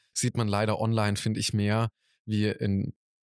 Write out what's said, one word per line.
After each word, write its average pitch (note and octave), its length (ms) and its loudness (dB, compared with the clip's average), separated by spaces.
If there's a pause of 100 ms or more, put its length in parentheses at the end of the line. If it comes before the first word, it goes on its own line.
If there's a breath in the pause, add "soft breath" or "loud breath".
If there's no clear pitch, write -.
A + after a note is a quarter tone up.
(120)
sieht - 260 -2
man A2+ 100 0
leider G#2 320 0
online, G#2+ 380 2
finde A2 220 -2
ich, - 140 -2
mehr G#2+ 360 2 (360)
wie G#2+ 220 0
in, G2 480 -2 (280)